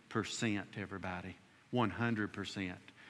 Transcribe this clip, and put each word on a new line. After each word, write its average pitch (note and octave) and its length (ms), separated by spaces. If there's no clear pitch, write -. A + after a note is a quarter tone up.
percent, G2+ 580
everybody. F#2 600
One B2 200
hundred G#2+ 420
percent. F#2+ 460